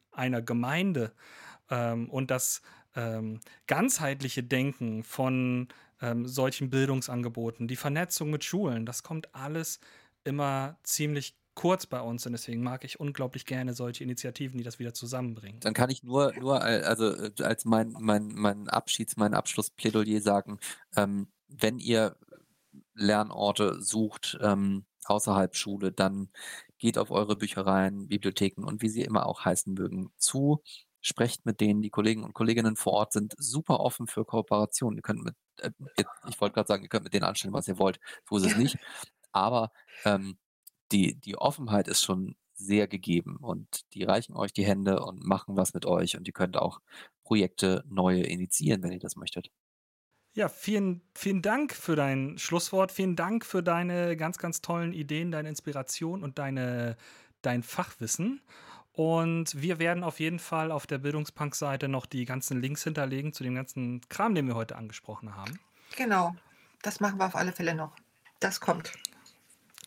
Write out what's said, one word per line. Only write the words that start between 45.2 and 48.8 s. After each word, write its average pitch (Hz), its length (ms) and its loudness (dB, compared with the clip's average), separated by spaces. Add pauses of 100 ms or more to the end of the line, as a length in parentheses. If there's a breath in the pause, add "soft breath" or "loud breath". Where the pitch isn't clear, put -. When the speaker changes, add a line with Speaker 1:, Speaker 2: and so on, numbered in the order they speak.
Speaker 2:
machen 95 320 -2
was 95 180 2
mit - 120 -6
euch 90 300 2
und 90 120 -10
ihr 90 60 -8
könnt 92 220 -2
auch - 240 -2 (440 loud breath)
Projekte 95 640 2
neue 92 340 4
initiieren, 95 600 0